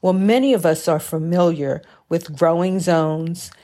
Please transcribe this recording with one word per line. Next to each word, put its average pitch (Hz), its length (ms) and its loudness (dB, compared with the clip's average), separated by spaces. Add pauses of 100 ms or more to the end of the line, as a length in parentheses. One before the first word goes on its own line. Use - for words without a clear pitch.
Well, 185 120 2
many 233 400 2
of 180 120 0
us 160 220 2
are 156 120 2
familiar 165 800 -2 (280)
with 165 260 -4
growing 175 440 0
zones 160 720 -2 (120)